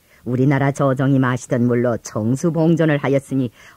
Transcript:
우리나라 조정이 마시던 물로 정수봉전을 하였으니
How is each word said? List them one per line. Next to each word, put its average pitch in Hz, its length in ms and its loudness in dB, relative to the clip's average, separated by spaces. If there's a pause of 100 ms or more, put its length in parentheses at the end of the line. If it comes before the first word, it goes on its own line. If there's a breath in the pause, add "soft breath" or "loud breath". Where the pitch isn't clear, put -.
(280 soft breath)
우리나라 135 440 2
조정이 135 460 0
마시던 123 480 0
물로 120 320 0
정수봉전을 156 1000 0
하였으니 135 520 -2 (260 loud breath)